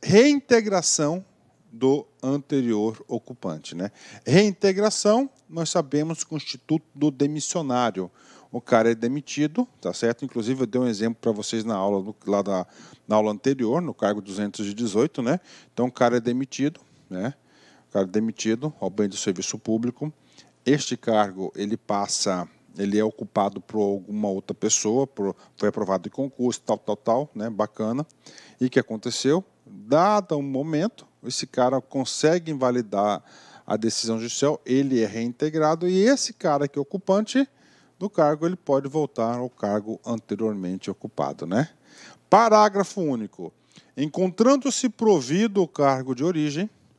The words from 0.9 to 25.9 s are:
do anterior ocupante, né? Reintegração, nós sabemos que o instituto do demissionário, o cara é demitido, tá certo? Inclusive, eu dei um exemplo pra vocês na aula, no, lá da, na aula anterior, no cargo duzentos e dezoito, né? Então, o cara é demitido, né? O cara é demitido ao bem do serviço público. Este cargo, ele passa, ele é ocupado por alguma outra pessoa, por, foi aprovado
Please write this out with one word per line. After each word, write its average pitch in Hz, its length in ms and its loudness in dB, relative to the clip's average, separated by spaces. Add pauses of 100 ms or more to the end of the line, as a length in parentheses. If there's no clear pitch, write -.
do 131 340 0 (160)
anterior 120 840 -2
ocupante, 92 640 -10
né? 95 160 -6 (360)
Reintegração, 208 1000 4 (200)
nós 160 220 -6
sabemos 156 520 -2
que - 120 -10
o - 20 -4
instituto - 480 -4 (100)
do 147 160 2
demissionário, 131 1000 -2 (420)
o 120 80 -8
cara 117 320 4
é - 20 -2
demitido, 147 720 -2 (140)
tá 113 140 -4
certo? 117 300 -2
Inclusive, 127 400 -4
eu - 20 2
dei 120 140 -2
um 127 60 2
exemplo 113 340 -2
pra 117 120 0
vocês 107 320 -6
na 113 100 -4
aula, 98 260 0
no, 101 140 -8 (120)
lá 101 160 2
da, 92 240 -2 (420)
na 107 80 2
aula 107 160 4
anterior, 131 480 0
no 151 140 -6
cargo 104 260 0
duzentos 101 480 -6
e 101 60 -6
dezoito, 117 480 -2
né? 139 180 0 (320)
Então, 123 140 -2
o 123 60 -6
cara 120 260 2
é - 20 0
demitido, 131 580 -4 (300)
né? 98 260 -6 (540)
O - 60 -14
cara 98 120 0
é 90 40 -10
demitido 113 720 -2
ao 95 100 -4
bem 101 180 0
do 95 80 -10
serviço 98 420 -4
público. 120 540 -2 (540)
Este 143 300 0
cargo, 101 580 0
ele 104 220 -4
passa, 101 720 -2 (280)
ele 101 220 0
é 107 60 4
ocupado 101 560 -2
por - 180 -6
alguma 101 500 -2
outra 98 260 -4
pessoa, 110 520 0
por, 98 300 -6 (220)
foi 104 100 0
aprovado 98 400 -2